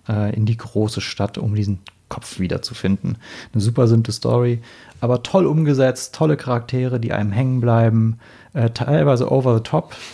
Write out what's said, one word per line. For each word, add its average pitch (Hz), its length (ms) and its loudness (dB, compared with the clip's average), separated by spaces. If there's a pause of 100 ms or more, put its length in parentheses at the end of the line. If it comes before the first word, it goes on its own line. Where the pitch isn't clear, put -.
äh, 104 260 -2
in 107 120 0
die 113 100 0
große - 460 -4
Stadt, - 340 -6
um 104 180 -2
diesen 101 260 -2 (280)
Kopf - 300 -12
wiederzufinden. - 800 -4 (340)
Eine 110 80 0
super 117 280 2
simple 113 260 4
Story, 120 460 0 (420)
aber 123 200 0
toll 190 220 2
umgesetzt, 139 720 2
tolle 156 240 2
Charaktere, 127 640 -2
die 113 120 -2
einem 104 200 -2
hängen 127 280 0
bleiben, 113 580 4 (360)
äh, 117 160 2
teilweise 139 600 2
over 127 260 4
the 113 60 2
top, - 320 -4 (200)